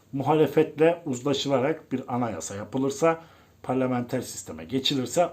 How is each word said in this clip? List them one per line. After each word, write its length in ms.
muhalefetle 960
uzlaşılarak 840
bir 220
anayasa 420
yapılırsa, 640
parlamenter 580
sisteme 440
geçilirse 680